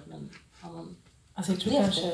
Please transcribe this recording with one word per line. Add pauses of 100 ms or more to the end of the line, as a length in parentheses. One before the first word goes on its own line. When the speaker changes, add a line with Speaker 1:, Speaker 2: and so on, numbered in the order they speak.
Speaker 1:
men (320)
har
man (380)
Speaker 2:
Alltså,
jag
tror
Speaker 1:
upplevt
Speaker 2:
kanske,